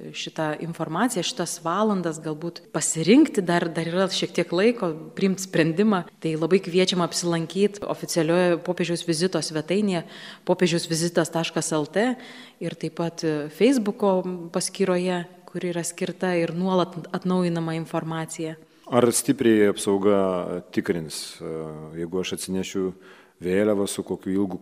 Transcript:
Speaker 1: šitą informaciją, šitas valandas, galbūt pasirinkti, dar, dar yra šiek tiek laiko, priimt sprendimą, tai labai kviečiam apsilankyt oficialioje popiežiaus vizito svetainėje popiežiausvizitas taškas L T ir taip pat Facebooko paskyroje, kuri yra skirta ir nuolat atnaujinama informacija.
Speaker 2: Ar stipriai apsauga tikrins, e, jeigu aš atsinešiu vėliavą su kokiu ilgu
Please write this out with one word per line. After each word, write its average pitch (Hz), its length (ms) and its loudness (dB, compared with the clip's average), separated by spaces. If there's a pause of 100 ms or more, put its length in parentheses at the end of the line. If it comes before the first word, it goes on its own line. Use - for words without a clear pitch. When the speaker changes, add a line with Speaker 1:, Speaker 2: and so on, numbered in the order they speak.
(160)
Speaker 1:
šitą 160 300 -6 (180)
informaciją, 165 560 -2
šitas - 400 -4
valandas, 170 640 -2
galbūt 156 380 -8 (100)
pasirinkti, 185 720 4
dar, 175 240 2
dar 165 220 -4
yra 185 180 2
šiek 180 240 -4
tiek 170 240 -2
laiko, 214 320 2 (240)
priimt 190 320 0
sprendimą, 170 640 2 (180)
tai 160 160 -2
labai 185 240 4
kviečiam 180 400 2
apsilankyt 170 800 0
oficialioje 165 800 2
popiežiaus 170 400 -2
vizito 170 400 0
svetainėje 175 640 -2 (420)
popiežiausvizitas 170 880 2
taškas 160 420 -2
L 151 80 0
T 202 220 0 (580)
ir 165 160 -6
taip 160 160 -8
pat 165 300 -4 (260)
Facebooko 202 680 4 (340)
paskyroje, 180 640 0 (320)
kuri 175 220 -4
yra 170 100 -4
skirta 180 480 -4
ir 165 240 0
nuolat 185 400 2 (160)
atnaujinama 175 640 0
informacija. 160 800 -6 (320)
Speaker 2:
Ar 120 240 6
stipriai 113 560 6
apsauga 95 920 2 (100)
tikrins, 87 720 -4
e, 85 40 -8 (500)
jeigu 85 240 -4
aš - 160 -6
atsinešiu 92 560 -4 (420)
vėliavą 98 480 0
su - 160 -6
kokiu 95 320 -6
ilgu 95 300 0